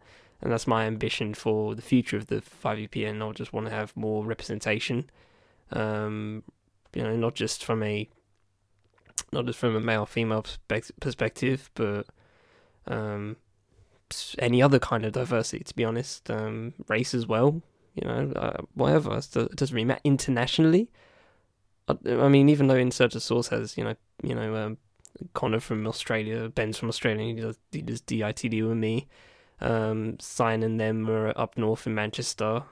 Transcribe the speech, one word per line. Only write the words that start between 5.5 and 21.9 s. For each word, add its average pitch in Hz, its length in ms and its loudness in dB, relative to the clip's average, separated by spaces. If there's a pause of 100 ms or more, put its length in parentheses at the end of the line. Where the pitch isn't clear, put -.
um, 107 720 -4 (520)
you 123 80 -2
know, 110 120 0
not 117 200 0
just - 280 -4
from 113 200 -2
a, 104 260 -2 (1200)
not 120 120 -2
just 120 140 -4
from 113 180 2
a 107 40 0
male-female 110 640 0
perspec-, - 560 -6
perspective, 131 760 -2
but, 104 320 -2 (800)
um, 107 500 -6 (760)
s-, - 280 -10
any 123 240 4
other 139 160 8
kind 113 260 0
of 107 80 -2
diversity, 120 500 -2
to - 140 -16
be 117 80 0
honest, 117 460 -4
um, 110 420 -6 (160)
race 110 240 0
as 117 140 -2
well, 135 340 4 (340)
you - 140 -4
know, 131 260 -2
uh, - 280 -4 (100)
whatever. 147 460 4
It - 120 -6
do-, 127 100 0
it - 160 -2
doesn't 139 180 0
really 113 100 0
matter. 127 200 0
Internationally, 147 840 4 (960)
I, - 100 2 (100)